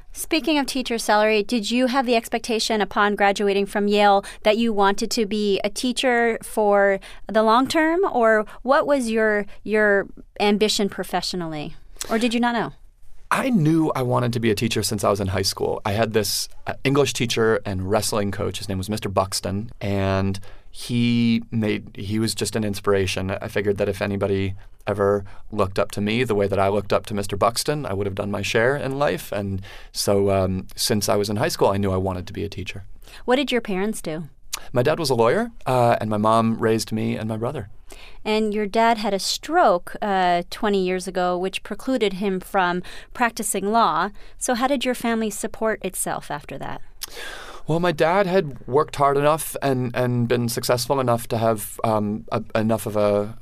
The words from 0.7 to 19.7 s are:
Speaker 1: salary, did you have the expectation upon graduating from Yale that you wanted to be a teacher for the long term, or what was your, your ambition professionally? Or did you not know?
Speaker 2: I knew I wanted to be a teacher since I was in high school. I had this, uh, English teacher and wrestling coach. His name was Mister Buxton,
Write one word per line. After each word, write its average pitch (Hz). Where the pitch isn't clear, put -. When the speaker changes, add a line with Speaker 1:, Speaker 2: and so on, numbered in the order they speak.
Speaker 1:
salary, 214
did 208
you 247
have 247
the 240
expectation 226
upon 208
graduating 202
from 208
Yale 202
that 214
you 233
wanted 202
to 220
be 208
a 208
teacher 240
for 202
the 220
long 226
term, 320
or 220
what 277
was 262
your, 214
your 202
ambition 208
professionally? 170
Or 226
did 226
you 240
not 240
know? 202
Speaker 2:
I 247
knew 160
I 135
wanted 123
to 120
be 117
a 107
teacher 110
since 104
I 107
was 104
in 95
high 95
school. -
I 104
had 113
this, -
uh, -
English 135
teacher 113
and 95
wrestling 104
coach. 95
His -
name 95
was 92
Mister 104
Buxton, 98